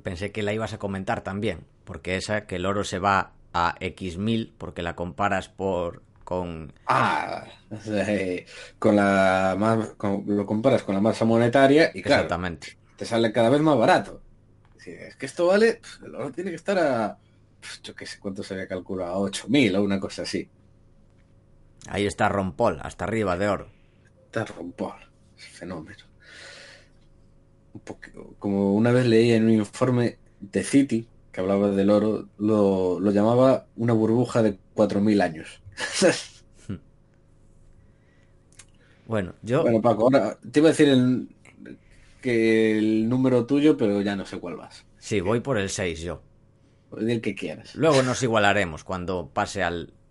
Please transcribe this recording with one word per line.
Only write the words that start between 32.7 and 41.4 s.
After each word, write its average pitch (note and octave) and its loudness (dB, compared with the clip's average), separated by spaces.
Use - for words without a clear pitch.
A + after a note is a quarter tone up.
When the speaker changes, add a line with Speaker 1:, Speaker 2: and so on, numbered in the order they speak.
Speaker 2:
lo G2 2
llamaba A#2+ 4
una A#2 0
burbuja A2+ 2
de G#2 0
cuatro G2 2
mil G#2 4
años. D#2+ -4
<laughs> - -2
Speaker 1:
Bueno, G2+ -4
yo A#2+ 0
Speaker 2:
Bueno, A#2+ 2
Paco, G#2+ 2
ahora A#2+ 2
te C3 2
iba D#3+ 6
a D3+ 6
decir D3+ 4
el, B2+ 2